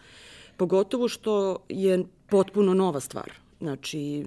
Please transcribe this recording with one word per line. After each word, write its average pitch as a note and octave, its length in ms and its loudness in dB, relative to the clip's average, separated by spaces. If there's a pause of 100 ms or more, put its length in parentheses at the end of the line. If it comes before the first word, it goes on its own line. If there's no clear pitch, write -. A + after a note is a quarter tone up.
(580)
pogotovo G3 500 2
što G3+ 500 -2 (120)
je F#3 340 0 (260)
potpuno G3 440 4
nova F3+ 260 2
stvar. - 320 -10 (280)
Znači, D3 680 -6